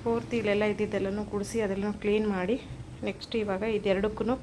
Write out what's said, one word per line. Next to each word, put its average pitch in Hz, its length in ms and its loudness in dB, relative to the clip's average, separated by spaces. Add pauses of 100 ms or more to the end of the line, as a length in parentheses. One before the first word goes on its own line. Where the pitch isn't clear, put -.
ಪೂರ್ತಿ 233 380 0
ಇಲ್ಲೆಲ್ಲ 208 320 4
ಇದ್ದಿದ್ದೆಲ್ಲನೂ 208 580 0
ಗುಡಿಸಿ 208 340 -2
ಅದೆಲ್ಲನೂ 196 280 0 (100)
ಕ್ಲೀನ್ 214 320 4
ಮಾಡಿ 185 220 2 (500)
ನೆಕ್ಸ್ಟ್ - 260 -8 (100)
ಇವಾಗ 196 200 0 (140)
ಇದೆರಡಕ್ಕೂ 202 640 2